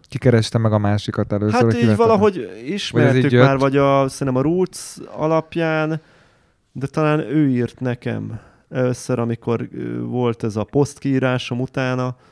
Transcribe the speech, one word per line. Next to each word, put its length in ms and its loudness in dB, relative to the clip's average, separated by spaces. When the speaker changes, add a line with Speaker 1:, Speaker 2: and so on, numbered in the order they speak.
Speaker 1:
Kikerestem 520 2
meg 120 2
a 40 4
másikat 540 -2
először, 220 0
Speaker 2:
Hát 100 4
Speaker 1:
hogy 100 4
Speaker 2:
így 60 0
Speaker 1:
kivettem. 280 4
Speaker 2:
valahogy 280 4
Speaker 1:
Vagy 100 -6
ez 80 -6
Speaker 2:
ismertük 580 2
Speaker 1:
így 80 6
Speaker 2:
már, 120 8
Speaker 1:
jött? 80 2
Speaker 2:
vagy 180 2
a, 300 4
szerintem 280 -4
a 60 0
Roots 380 -2
alapján, 840 -2
de 160 -8
talán 320 0
ő 280 0
írt 320 -2
nekem 600 -6
először, 500 -2
amikor, 580 -4
ö, 240 -8
volt 420 -4
ez 120 -4
a 80 -2
poszt 360 -2
kiírásom 640 -2
utána, 540 -4